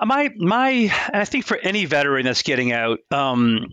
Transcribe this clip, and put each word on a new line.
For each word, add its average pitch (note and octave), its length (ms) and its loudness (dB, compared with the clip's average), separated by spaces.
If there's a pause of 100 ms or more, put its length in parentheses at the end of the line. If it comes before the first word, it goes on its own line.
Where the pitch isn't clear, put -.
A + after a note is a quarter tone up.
my, C#4 300 0
my, A3 340 2
and A#3 460 0
I G3+ 80 0
think B3+ 200 -4
for G#3+ 120 -2
any G3 280 -2
veteran C#3+ 400 2
that's B2+ 180 0
getting B2+ 300 0
out, A#2 280 0 (100)
um, B2 640 0